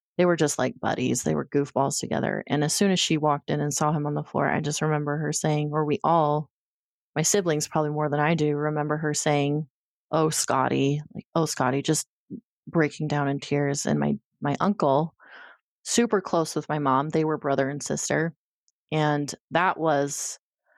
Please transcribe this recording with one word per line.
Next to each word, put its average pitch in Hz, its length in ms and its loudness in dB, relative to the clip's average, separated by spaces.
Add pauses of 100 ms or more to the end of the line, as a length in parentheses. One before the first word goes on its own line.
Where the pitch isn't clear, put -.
(180)
They 175 80 6
were 175 100 4
just 156 240 2
like - 200 -2
buddies. - 440 -2
They 156 120 0
were 143 120 -2
goofballs 139 520 0
together. - 480 -2
And 147 160 0
as 147 100 0
soon 202 180 2
as 180 80 2
she - 180 2
walked 147 320 0
in 151 100 0
and 147 140 -2
saw 151 180 0
him 151 140 0
on 147 80 -2
the 151 100 -4
floor, 143 240 -2
I 151 120 0
just 147 220 -4
remember 151 360 -2
her 156 160 -2
saying, 151 400 0
or 151 120 0
we 147 180 -2
all, 151 460 2 (680)
my 156 80 0
siblings 165 440 0
probably 151 240 0
more 151 180 -2
than 147 100 0
I 156 160 4
do, 151 200 2
remember 151 420 -2
her 156 160 -2
saying, 147 540 0 (440)
"Oh, 156 180 2
Scotty," 135 720 0 (120)
like, - 120 -14 (100)
"Oh, 160 100 2
Scotty," 135 360 0
just - 260 0 (600)
breaking 151 400 0
down 143 200 0
in 139 120 -2
tears. 143 460 -2
And 151 140 0
my, 143 180 -2 (240)
my 143 180 -2
uncle, 160 560 2 (680)
super 226 380 2
close 165 340 0
with 151 140 -6
my 151 100 -2
mom, 139 300 2
they 156 160 2
were 156 120 -2
brother 139 320 0
and 143 120 -6
sister. 151 520 -2 (580)
And 151 420 0 (180)
that 165 280 0
was 143 600 -2 (380)